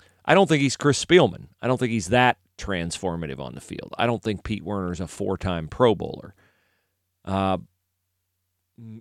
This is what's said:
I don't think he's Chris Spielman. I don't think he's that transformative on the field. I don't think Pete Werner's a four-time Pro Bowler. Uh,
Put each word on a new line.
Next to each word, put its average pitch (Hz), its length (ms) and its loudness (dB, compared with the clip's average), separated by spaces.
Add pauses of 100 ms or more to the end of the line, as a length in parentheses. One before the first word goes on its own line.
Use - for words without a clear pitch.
(240)
I 156 100 4
don't 190 140 6
think 151 120 2
he's 139 160 2
Chris - 260 2
Spielman. 151 440 4 (140)
I 113 80 -2
don't 127 100 2
think 120 140 -2
he's 104 160 -2
that 120 300 4 (200)
transformative 85 800 -4
on 64 160 -12
the - 60 -16
field. - 360 -14
I 113 100 0
don't 117 140 0
think 104 220 -4
Pete 101 220 -6
Werner's 90 360 -4
a 85 60 -6
four-time 92 640 -4
Pro 117 260 4
Bowler. - 400 -10 (880)
Uh, 95 340 0 (1400)